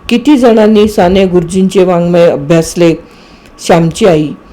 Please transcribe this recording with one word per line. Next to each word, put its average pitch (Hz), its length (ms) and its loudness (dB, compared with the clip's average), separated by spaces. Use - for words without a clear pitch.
किती 240 280 2
जणांनी 214 500 2
साने 190 380 0
गुरुजींचे 185 580 0
वाङ्मय 175 460 0
अभ्यासले? 165 640 -2
श्यामची 170 400 0
आई, 156 220 0